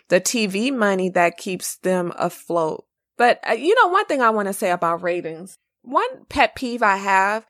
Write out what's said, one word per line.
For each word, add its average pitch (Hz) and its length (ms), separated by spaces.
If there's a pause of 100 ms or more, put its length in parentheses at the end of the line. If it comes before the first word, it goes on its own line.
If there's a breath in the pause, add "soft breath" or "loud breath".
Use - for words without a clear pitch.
the 180 100
T 214 280
V 208 240
money 196 380
that 170 280
keeps - 400
them 180 400
afloat. - 680 (300)
But, 240 320
uh, 220 60
you 294 220
know, 440 140
one 392 160
thing 285 180
I 220 80
wanna 208 220
say 190 180
about 175 320
ratings, 170 520 (280)
one 381 460
pet - 260
peeve 240 260
I 202 160
have 196 520